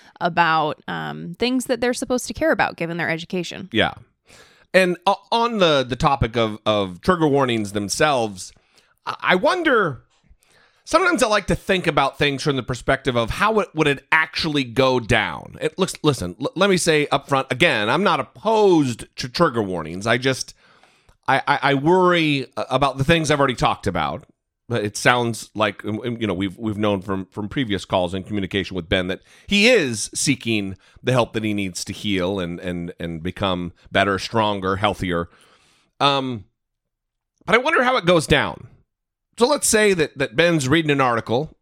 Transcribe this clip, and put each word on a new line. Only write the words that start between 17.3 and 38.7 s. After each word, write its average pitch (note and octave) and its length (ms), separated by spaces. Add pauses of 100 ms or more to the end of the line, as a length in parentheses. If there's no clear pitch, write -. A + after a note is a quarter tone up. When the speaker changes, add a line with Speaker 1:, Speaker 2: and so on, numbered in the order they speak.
Speaker 2:
again, B2 380
I'm D#3 140
not E3+ 160
opposed F3 840 (100)
to - 120
trigger A#2+ 360
warnings. F2+ 420
I A#2 140
just, C3 340 (720)
I, C3+ 200
I, - 160
I C#3 100
worry D#3+ 720 (100)
a-, G#2+ 140
about C3 300
the C3+ 40
things D#3+ 280
I've D3 80
already C3+ 160
talked A2+ 320
about. E2 380 (440)
But A2+ 160
it G#2+ 100
sounds A#2+ 580
like, G#2 300
um, G#2 160
um, A#2+ 220
you A2 40
know, G2 80
we've, F#2 240
we've A2 200
known G#2 240
from, F#2+ 240
from G#2 240
previous G#2+ 340
calls F2+ 300
and F#2 120
communication G2 480
with F2 140
Ben F#2 200
that F#2 120 (280)
he G3+ 200
is C#3+ 460
seeking A2 640 (260)
the B2 80
help A#2 220
that A2 100
he G#2+ 100
needs G2 300
to - 80
heal F#2+ 480
and, F2 220
and, F2 360
and E2+ 240
become F2+ 520 (180)
better, G2 260
stronger, G2+ 600
healthier. F2+ 500 (720)
Um, C3 460 (1000)
but - 80
I A3+ 40
wonder D4 260
how B3 140
it F#3+ 80
goes E3+ 200
down. A#2+ 440 (680)